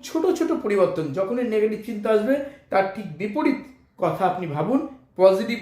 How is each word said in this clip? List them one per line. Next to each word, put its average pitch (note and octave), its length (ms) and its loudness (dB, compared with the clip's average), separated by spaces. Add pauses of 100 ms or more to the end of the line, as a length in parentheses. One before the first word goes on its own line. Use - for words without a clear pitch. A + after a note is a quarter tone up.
ছোট D#4+ 240 -2
ছোট E4 260 2
পরিবর্তন, F3+ 600 0
যখনই A3 360 -2
নেগেটিভ G#3+ 380 0
চিন্তা A3 240 -4
আসবে A3 260 2 (340)
তার F#3+ 240 0
ঠিক E3 240 -10
বিপরীত G#3 380 0 (420)
কথা F#3 280 0
আপনি F3+ 200 -2
ভাবুন, D#3+ 420 0 (280)
পজিটিভ G3 460 4